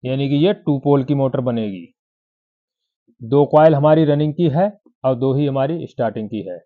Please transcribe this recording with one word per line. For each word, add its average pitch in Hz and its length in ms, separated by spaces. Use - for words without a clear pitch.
यानी 135 260
कि 143 80
ये 180 180
टू 147 240
पोल 143 240
की 143 120
मोटर 131 260
बनेगी। 110 440
दो 135 260
कॉइल 151 280
हमारी 156 300
running 147 280
की 170 160
है 165 160
और 131 120
दो 131 180
ही 143 120
हमारी 139 420
starting 110 420
की 107 120
है। 90 240